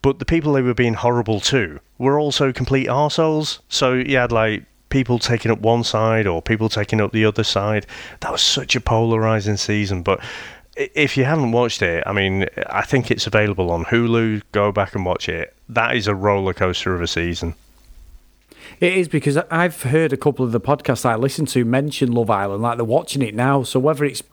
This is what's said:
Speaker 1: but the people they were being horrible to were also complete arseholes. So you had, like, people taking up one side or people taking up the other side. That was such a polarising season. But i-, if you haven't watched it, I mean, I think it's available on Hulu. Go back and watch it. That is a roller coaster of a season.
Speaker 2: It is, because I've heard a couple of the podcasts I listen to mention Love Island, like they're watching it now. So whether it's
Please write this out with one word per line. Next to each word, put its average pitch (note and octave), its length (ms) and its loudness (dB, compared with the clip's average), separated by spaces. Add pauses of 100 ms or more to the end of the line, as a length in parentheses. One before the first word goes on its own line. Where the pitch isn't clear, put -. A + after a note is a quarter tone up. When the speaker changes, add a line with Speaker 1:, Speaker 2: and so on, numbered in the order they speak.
Speaker 1:
but C3+ 200 2
the B2 40 -6
people D#3 280 0
they C3+ 100 2
were B2 100 2
being A#2 220 0
horrible A#2 460 0
to F2+ 400 -2 (180)
were C3+ 220 2
also C#3+ 320 0
complete C3 340 0
arseholes. D3+ 720 0 (100)
So B2+ 260 0
you B2+ 240 0
had, B2 120 2
like, A2 320 0 (260)
people B2 300 2
taking A2+ 320 0
up A2 80 2
one A#2 240 2
side A2 460 0
or E2 120 0
people A2 280 0
taking G#2+ 320 -2
up G#2 100 2
the A2 140 2
other A2 180 2
side. G#2 420 -2 (360)
That - 100 -6
was - 100 -4
such - 360 0
a - 40 -2
polarising A2 800 2
season. G2+ 460 -2
But G2 160 0 (580)
i-, C#3 160 -2
if D3 220 2
you C3+ 80 4
haven't C#3 260 0
watched A#2 320 2
it, E2+ 240 0
I F#2+ 60 -4
mean, G2 340 2 (240)
I G2+ 120 0
think - 280 0
it's A2+ 160 -2
available G#2 460 0
on - 140 -2
Hulu. A#2 560 2 (100)
Go G#2 180 2
back G2 240 -2
and G2 100 -4
watch F2+ 240 -2
it. E2 240 -6 (160)
That A#2+ 280 0
is G#2 100 -2
a G#2 80 0
roller G2 400 0
coaster F#2 400 -2
of F2 80 -4
a E2+ 60 -4
season. E2+ 480 -4 (1200)
Speaker 2:
It F3 140 2
is, F#3 160 0
because C#3+ 300 0
I've E3 440 -2
heard D3+ 300 2
a C3+ 40 -2
couple C3+ 280 0
of A#2 80 -2
the A#2 80 0
podcasts C#3 440 -2
I A#2 120 2
listen C3+ 300 0
to B2 180 2
mention C3 480 0
Love A#2 180 2
Island, G2+ 320 0
like A#2+ 140 0
they're A#2 80 0
watching C#3 380 -2
it G#2+ 120 -4
now. C3 300 2
So - 160 -2
whether D3 240 0
it's C3+ 180 -4 (100)